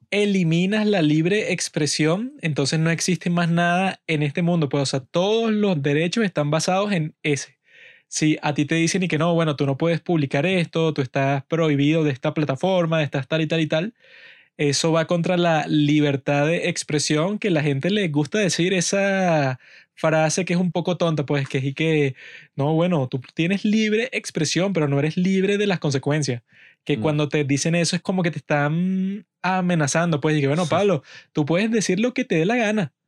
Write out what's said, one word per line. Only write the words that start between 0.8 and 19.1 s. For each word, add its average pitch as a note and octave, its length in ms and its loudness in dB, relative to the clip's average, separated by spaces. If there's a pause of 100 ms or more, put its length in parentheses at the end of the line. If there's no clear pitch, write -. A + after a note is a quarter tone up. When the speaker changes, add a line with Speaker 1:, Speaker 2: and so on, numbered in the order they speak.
Speaker 1:
la G3+ 140 2
libre D#3+ 500 2
expresión, F3 880 -2
entonces D3+ 380 0
no D#3+ 100 2
existe E3 400 -2
más E3+ 220 0
nada F3 560 0
en D3+ 160 -2
este D3 180 -2
mundo. E3+ 280 2
Pues, C#3+ 140 0
o - 20 -2
sea, C3+ 160 -2
todos A3 500 0
los G3+ 320 0
derechos E3 400 0
están D3 280 0
basados F#3 420 0
en D#3+ 280 -2
ese. - 360 -4 (500)
Si D#3 340 0
a D3+ 120 -2
ti D3 120 0
te E3 100 -2
dicen E3 280 0
y F3 60 0
que D#3 80 0
no, E3+ 180 0
bueno, D#3 220 0
tú D3 80 0
no C3+ 120 0
puedes E3 220 0
publicar D3+ 460 0
esto, E3 480 0
tú C#3+ 80 -2
estás C#3 420 -2
prohibido D#3 600 2
de D3 60 0
esta D3 220 -4
plataforma, D#3+ 680 0
estás C#3 240 -4
tal D#3+ 140 -2
y D#3 60 0
tal E3 120 0
y D#3 80 0
tal, D#3+ 260 -2 (640)
eso D3 360 0
va D#3+ 120 2
contra F3 320 0
la E3 300 2
libertad D3 800 2
de E3+ 220 0
expresión, D#3 680 -2
que G#3+ 100 -2
la D#3 120 2
gente C#3+ 300 0
le G#3 180 0
gusta D3+ 300 -2
decir F3+ 340 0
esa F#3 840 0 (360)